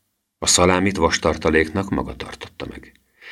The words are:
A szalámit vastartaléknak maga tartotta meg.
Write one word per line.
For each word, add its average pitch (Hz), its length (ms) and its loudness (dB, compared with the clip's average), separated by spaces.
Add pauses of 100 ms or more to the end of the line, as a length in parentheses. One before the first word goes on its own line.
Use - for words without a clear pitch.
(380)
A 95 80 -6
szalámit 92 500 4
vastartaléknak 80 920 0
maga 65 260 -4
tartotta - 540 -14
meg. - 220 -18 (400)